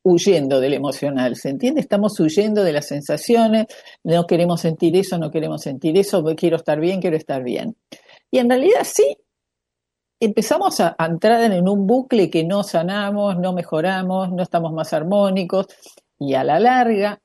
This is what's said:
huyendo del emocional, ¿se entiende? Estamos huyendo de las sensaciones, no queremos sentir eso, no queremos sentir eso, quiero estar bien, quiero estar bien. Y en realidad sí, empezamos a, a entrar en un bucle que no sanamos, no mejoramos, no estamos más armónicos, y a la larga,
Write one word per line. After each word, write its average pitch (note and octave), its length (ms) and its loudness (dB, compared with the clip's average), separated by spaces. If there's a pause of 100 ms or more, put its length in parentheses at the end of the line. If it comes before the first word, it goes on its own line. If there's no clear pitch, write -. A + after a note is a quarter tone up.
huyendo E3 580 4
del C3+ 120 0
emocional, C3+ 640 -4
¿se - 140 -8
entiende? B3+ 320 -2
Estamos G#3 360 -2
huyendo G3+ 460 2
de E3 80 2
las D3 140 -2
sensaciones, A3 800 0 (360)
no E3+ 240 2
queremos E3+ 360 0
sentir D#3+ 340 0
eso, F#3+ 220 0
no D#3 120 -6
queremos D#3 300 -4
sentir D#3 380 -2
eso, G3 260 2 (100)
quiero E3 220 0
estar D#3 240 -2
bien, F3 220 -2
quiero D#3+ 160 -2
estar C#3 240 -6
bien. - 340 -6 (540)
Y B3+ 80 2
en A#3+ 100 2
realidad C#4 360 4
sí, C5 300 0 (1040)
empezamos A#3+ 600 0
a, E3+ 160 0
a E3 80 -2
entrar G#3+ 380 2 (100)
en F3+ 160 2
un G3 180 0
bucle A#3 440 2
que E3 140 0
no G3+ 180 -2
sanamos, G3+ 760 -2
no F3+ 140 -2
mejoramos, F#3 800 -2
no F3+ 100 -4
estamos E3 300 -4
más D#3+ 220 -6
armónicos, F#3+ 720 0 (520)
y C#3 140 -4
a C3 120 0
la D3 140 2
larga, A3+ 680 2